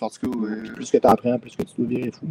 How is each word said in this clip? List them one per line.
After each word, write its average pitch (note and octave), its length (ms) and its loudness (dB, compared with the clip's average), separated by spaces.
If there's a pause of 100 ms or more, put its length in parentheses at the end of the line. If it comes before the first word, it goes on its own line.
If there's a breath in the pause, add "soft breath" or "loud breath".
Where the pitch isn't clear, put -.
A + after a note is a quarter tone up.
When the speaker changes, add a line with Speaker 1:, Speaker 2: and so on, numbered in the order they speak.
Speaker 1:
en A2 80 -4
tout C3 220 -6
cas, B2 60 -6
Speaker 2:
Puis A2 320 -6
Speaker 1:
euh, A2+ 40 -12
Speaker 2:
plus B2 180 -6
que B2 60 6
t'en - 180 8
prends, A#2+ 220 -2
plus - 180 -12
que - 80 -6
tu - 140 -10
dois A#2+ 100 0
virer B2 240 -2
fou. - 200 -14